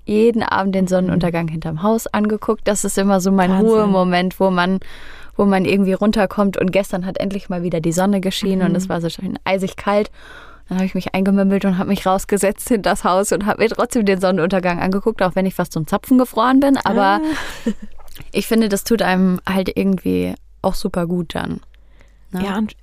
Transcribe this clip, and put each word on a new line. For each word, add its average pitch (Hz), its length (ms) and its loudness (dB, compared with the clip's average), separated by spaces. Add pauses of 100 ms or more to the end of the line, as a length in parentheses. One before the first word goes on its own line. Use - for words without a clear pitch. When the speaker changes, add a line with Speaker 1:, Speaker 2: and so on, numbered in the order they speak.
Speaker 1:
jeden 220 380 4
Abend 196 320 0
den 190 120 2
Sonnenuntergang 175 580 0
Speaker 2:
Mhm. 160 60 -6
Speaker 1:
hinterm 160 320 -6
Haus 226 240 0
angeguckt. 214 600 -2
Das 202 180 0
ist 196 120 -4
immer 196 240 4
so 190 100 2
mein 185 200 4
Speaker 2:
Wahnsinn. 196 180 4
Speaker 1:
Ruhemoment, 185 680 2
wo 190 100 4
man, 185 300 0 (560)
wo 202 100 2
man 190 200 2
irgendwie 190 280 2
runterkommt. 202 640 0
Und 185 140 0
gestern 185 340 -2
hat 190 140 -8
endlich 196 300 -6
mal 180 140 -4
wieder 175 180 -2
die 165 100 0
Sonne 190 300 2
geschienen 190 420 -2
und 175 80 2
Speaker 2:
Mhm. 185 60 0
Speaker 1:
es 190 120 -4
war 175 120 -4
so 165 80 -4
schön 185 360 -8
eisig 190 320 -2
kalt. 208 340 0 (580)
Dann 185 100 -4
habe 190 80 0
ich - 80 -6
mich - 180 -4
eingemümmelt 196 520 2
und 185 120 2
habe 190 120 -2
mich 196 180 -2
rausgesetzt 196 640 0
hinters 190 340 0
Haus 190 280 2
und 208 140 0
habe - 160 0
mir 226 80 4
trotzdem 240 360 0
den 196 140 2
Sonnenuntergang 185 600 0
angeguckt, 196 420 -2
auch 185 140 0
wenn 190 100 2
ich 185 80 -2
fast - 200 -4
zum 160 120 -2
Zapfen 254 320 0
gefroren 254 420 2
bin. 277 180 4
Aber 196 440 2
Speaker 2:
Ah. - 480 -4
<laughs> - 640 -10
Speaker 1:
ich - 160 -4
finde, 226 220 2
das 196 140 -2
tut 220 180 2
einem 185 460 2
halt 190 280 -2
irgendwie 190 580 0 (300)
auch 185 100 0
super 180 320 -4
gut 175 300 -4
dann. - 260 -6 (720)
Ne? 185 120 -6
Speaker 2:
Ja, 196 140 -4
und 214 260 -4